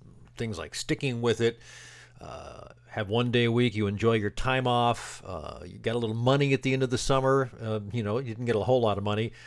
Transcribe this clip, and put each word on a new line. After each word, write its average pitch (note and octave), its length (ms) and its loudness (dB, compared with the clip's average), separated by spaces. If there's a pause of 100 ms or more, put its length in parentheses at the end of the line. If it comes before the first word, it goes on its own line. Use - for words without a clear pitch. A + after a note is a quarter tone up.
(380)
things A2 200 -4
like D#2+ 180 -10
sticking C3 460 -4
with A#2 200 2
it, A#2 180 0 (600)
uh, - 480 -16 (180)
have G#2+ 220 -6
one A#2+ 220 2
day A#2+ 140 4
a A#2 60 2
week, A#2+ 240 2
you G#2+ 120 0
enjoy G#2 260 2
your G#2 160 2
time C3 380 -2
off, A#2+ 580 0
uh, E2 400 -10
you F#2+ 120 -16
get A2+ 180 -4
a - 20 0
little A2+ 180 -2
money C#3 380 4
at C3+ 100 0
the C3 100 2
end C3 100 2
of B2 60 0
the B2 80 0
summer. C3+ 520 2 (120)
Uh, A2 180 -2 (120)
you A#2 120 -4
know, G#2 140 0
you C3 160 -4
didn't A#2+ 120 -8
get A#2 100 2
a G2 80 2
whole B2 180 4
lot G#2 160 2
of G2 60 -6
money, G#2 280 0 (160)